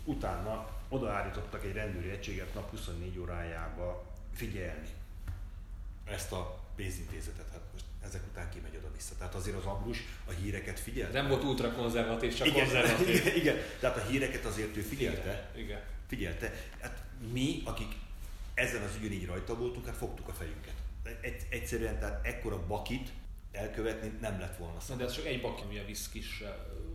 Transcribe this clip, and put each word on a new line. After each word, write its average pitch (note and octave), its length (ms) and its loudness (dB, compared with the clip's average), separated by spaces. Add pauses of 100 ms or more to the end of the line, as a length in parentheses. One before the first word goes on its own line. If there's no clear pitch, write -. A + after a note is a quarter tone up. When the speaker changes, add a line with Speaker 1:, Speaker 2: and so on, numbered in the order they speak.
Speaker 1:
utána G#2+ 640 0 (200)
odaállítottak G#2 760 0
egy G2 80 0
rendőri F#2+ 360 0
egységet F#2+ 440 -4
nap G2+ 160 -4
huszonnégy F2+ 500 -2
órájába F2 840 -2 (280)
figyelni F2+ 560 -2 (1160)
ezt F#2+ 260 -2
a F2+ 280 -2 (160)
pénzintézetet. F2 760 -4
Hát E2+ 100 -8 (100)
most - 140 -8 (180)
ezek F#2 180 -4 (100)
után F2+ 180 -4
ki F2 100 -6
megy - 180 -8
oda-vissza. - 400 -6
Tehát F2+ 180 -4
azért F#2+ 220 0
az F2+ 80 -2
Ambrus G2+ 380 0 (240)
a - 40 -4
híreket F#2 480 -2
figyelte. A2 420 2
Speaker 2:
Nem C#3 80 4
volt C3+ 140 6
ultrakonzervatív, A#2 920 4
csak - 120 6
Speaker 1:
Igen, C#3 160 8
Speaker 2:
konzervatív. B2 460 8
Speaker 1:
igen, F3+ 280 8
<laughs> E3+ 40 6
igen. D3 140 8 (240)
Tehát B2 180 6
a A2 80 0
híreket B2+ 400 2
azért G#2+ 320 0
ő G#2+ 40 0
figyelte. G2 760 0
Speaker 2:
Igen, A2+ 100 -4
igen. G#2+ 160 -4 (260)
Speaker 1:
Figyelte. G#2 460 0 (260)
Hát - 240 -6 (280)
mi, C3+ 340 4
akik G#2+ 300 -2 (580)
ezen A#2+ 280 4
az F#2+ 180 -2
ügyön G#2+ 120 0
így F#2 140 0
rajta F2+ 320 0
voltunk, B2 280 -2
hát A2+ 120 -4
fogtuk - 300 -4
a - 60 -4
fejünket. - 400 -6 (480)
Egy-, A#2+ 280 -2
egyszerűen, A2+ 500 0
tehát G#2 260 0
ekkora G2+ 420 0
bakit A#2 440 0 (400)
elkövetni A2 600 0 (100)
nem G2+ 180 0
lett F2+ 180 -4
volna E2+ 160 -6
Speaker 2:
Na, E2+ 60 -6
Speaker 1:
szabad. B2+ 220 -4
Speaker 2:
de A#2+ 60 2
ez - 60 0
csak - 120 -2
egy C3 160 0
baki, A2+ 220 -2
ami G#2 160 -4
a G2 60 -4
Viszkis, - 560 -4
ö, G#2 60 -6 (480)